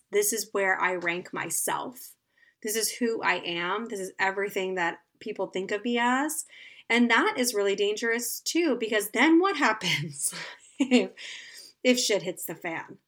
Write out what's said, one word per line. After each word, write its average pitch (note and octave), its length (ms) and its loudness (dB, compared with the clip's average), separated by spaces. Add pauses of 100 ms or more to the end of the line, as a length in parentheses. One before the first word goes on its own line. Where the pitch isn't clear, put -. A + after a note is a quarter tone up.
(120)
This G3+ 200 2
is - 220 -4
where G3 260 2
I F#3 160 0
rank F3 380 -4
myself. - 800 -6 (500)
This G#3+ 140 -4
is G#3+ 140 0
who A3+ 300 -2
I F3+ 240 0
am. F3+ 420 -2
This G#3 120 -8
is F#3+ 200 -8
everything F#3+ 560 0
that E3+ 240 0 (200)
people G3+ 280 -4
think F#3+ 240 -6
of G#3 120 -2
me A#3+ 160 0
as. C4 460 0 (440)
And A#3 220 6
that E4+ 260 4
is B3 160 0
really G3+ 220 2
dangerous A3+ 640 -2
too, D#4+ 400 0
because G#3 300 -2
then D#4+ 300 6
what F#4 180 2
happens F3 760 -2 (240)
<laughs> - 220 -8
if, B3 320 4 (720)
if B3 160 6
shit F#3+ 240 2
hits F3+ 220 -8
the E3+ 100 -8
fan? E3 420 -10 (100)